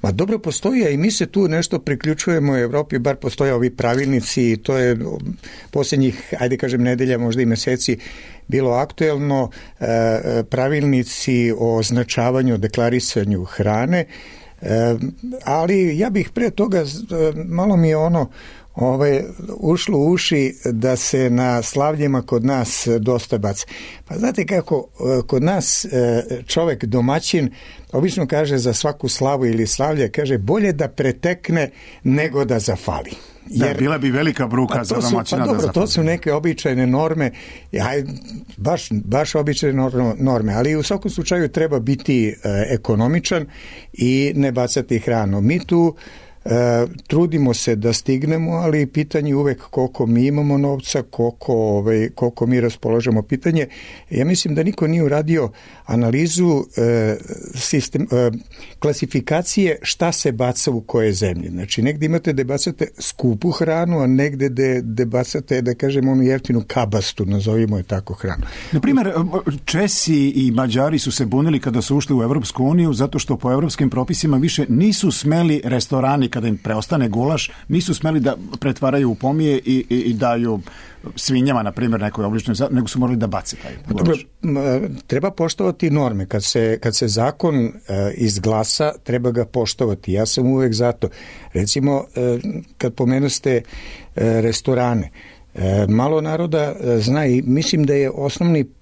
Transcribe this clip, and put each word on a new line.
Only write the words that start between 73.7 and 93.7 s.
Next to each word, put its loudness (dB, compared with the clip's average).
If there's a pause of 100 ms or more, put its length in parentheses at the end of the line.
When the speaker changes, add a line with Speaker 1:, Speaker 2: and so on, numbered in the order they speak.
Speaker 2:
propisima 0
više 0
nisu 4
smeli 2
restorani, 0
kada -2
im 0
preostane -2
gulaš, -2 (180)
nisu 0
smeli 0
da 0 (240)
pretvaraju 0
u 0
pomije 0
i, 0
i, 2
i 0
daju 0 (560)
svinjama, 0
na -4
primjer, 0
nekoj -2
obličnoj -2
za-, 0
nego 0
su -4
morali 0
da 0
bace -6
taj -14 (140)
Speaker 1:
Pa -2
dobro, 0
Speaker 2:
gulaš. 0 (160)
Speaker 1:
m, 0
e, 0 (180)
treba 0
poštovati -2
norme. 0
Kad -2
se, 2
kad 0
se 0
zakon, 0
e, -2 (440)
izglasa, 0 (100)
treba 0
ga 0
poštovati. -2
Ja 2
sam 0
uvek 2
za 0
to. -2 (440)
Recimo, 0 (120)
e, 0 (400)
kad -2
pomenuste, 0
e, 0 (800)